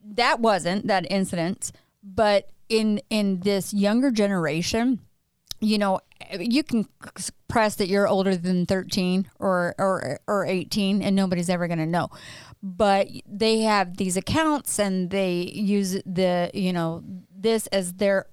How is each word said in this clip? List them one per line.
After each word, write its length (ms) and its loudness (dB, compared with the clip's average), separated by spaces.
that 380 0
wasn't 460 2
that 240 2
incident, 600 -2
but 460 2
in, 320 2
in 300 0
this 340 0
younger 360 2
generation, 920 0
you 180 2
know, 220 0
you 240 0
can 240 -2
c-, 140 -10
press 280 2
that 120 -2
you're 200 2
older 280 2
than 300 0
thirteen 640 0
or, 400 0
or, 480 -2
or 200 -2
eighteen, 560 0
and 140 0
nobody's 340 0
ever 180 0
gonna 180 -2
know. 220 0
But 460 2
they 360 0
have 340 2
these 200 0
accounts, 640 0
and 320 0
they 420 0
use 540 0
the, 480 0
you 180 0
know, 300 -2
this 340 0
as 260 -2
their 380 0